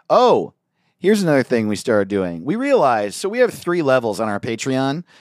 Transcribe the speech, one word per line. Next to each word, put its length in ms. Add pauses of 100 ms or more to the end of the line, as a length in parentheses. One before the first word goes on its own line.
Oh, 460 (440)
here's 240
another 200
thing 260
we 80
started 320
doing. 360
We 120
realized, 600
so 120
we 120
have 120
three 300
levels 380
on 80
our 120
Patreon, 640 (160)